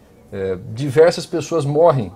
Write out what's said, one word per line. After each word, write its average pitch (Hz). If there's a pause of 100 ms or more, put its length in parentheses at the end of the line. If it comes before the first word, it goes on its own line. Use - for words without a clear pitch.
(320)
É, 95 (160)
diversas 151
pessoas 160
morrem 147